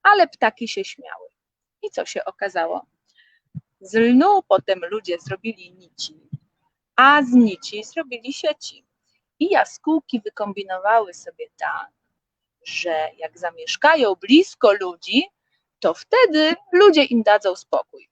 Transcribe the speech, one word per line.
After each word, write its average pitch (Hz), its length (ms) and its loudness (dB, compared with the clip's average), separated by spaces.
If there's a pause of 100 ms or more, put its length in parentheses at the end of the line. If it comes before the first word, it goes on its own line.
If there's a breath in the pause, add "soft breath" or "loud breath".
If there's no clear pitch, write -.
Ale 392 260 4
ptaki 226 400 -4
się 196 160 -10
śmiały. - 440 -20 (540)
I 415 80 -10
co - 160 -8
się - 180 -10
okazało? 180 600 -8 (920)
Z 190 140 -18
lnu 262 540 4
potem 190 320 0 (100)
ludzie 190 300 -8
zrobili 190 520 -12
nici, 180 420 -16 (840)
a 285 260 4
z 247 100 -4
nici 214 520 2
zrobili 254 480 -12
sieci. - 520 -8 (560)
I 359 100 -2
jaskółki 285 680 -2
wykombinowały 202 960 -4
sobie - 300 -20 (140)
tak, 147 300 -10 (760)
że 160 500 -6
jak 160 220 -14
zamieszkają 285 760 0
blisko 226 580 2
ludzi, 196 500 -4 (580)
to 165 140 -2
wtedy 330 600 0 (180)
ludzie 349 320 6
im 233 180 -2
dadzą 208 340 0
spokój. - 560 -8